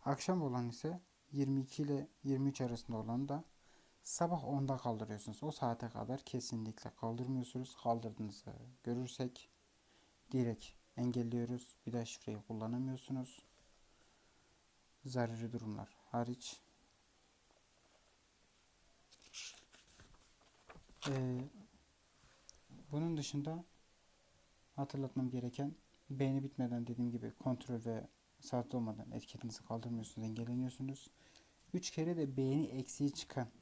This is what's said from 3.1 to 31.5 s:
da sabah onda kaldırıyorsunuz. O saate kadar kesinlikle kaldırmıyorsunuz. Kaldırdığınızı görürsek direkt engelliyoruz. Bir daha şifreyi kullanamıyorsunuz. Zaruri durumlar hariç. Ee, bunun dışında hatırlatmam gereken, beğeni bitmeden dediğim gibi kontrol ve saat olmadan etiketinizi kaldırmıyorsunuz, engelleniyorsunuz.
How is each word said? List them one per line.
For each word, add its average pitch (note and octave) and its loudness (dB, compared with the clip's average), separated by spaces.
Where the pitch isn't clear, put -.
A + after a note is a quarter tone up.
da D3+ 0
sabah E3+ 2
onda C3+ 4
kaldırıyorsunuz. G#2+ -2
O D#3 0
saate A#2 0
kadar A2+ -4
kesinlikle A2 -4
kaldırmıyorsunuz. B2+ -2
Kaldırdığınızı A2 0
görürsek B2 -2
direkt A#2 2
engelliyoruz. A#2+ 2
Bir A2+ -2
daha A#2 0
şifreyi G#2+ -6
kullanamıyorsunuz. B2+ -2
Zaruri A#2 0
durumlar G#2+ -6
hariç. A#2+ -4
Ee, B2+ 4
bunun D#3+ 2
dışında D3 -2
hatırlatmam C#3 0
gereken, B2+ 0
beğeni C3+ 4
bitmeden A#2+ 0
dediğim A#2+ 2
gibi A#2 -2
kontrol B2 0
ve A2+ 0
saat - -2
olmadan A2 -2
etiketinizi A2 -8
kaldırmıyorsunuz, A2+ -2
engelleniyorsunuz. B2 -2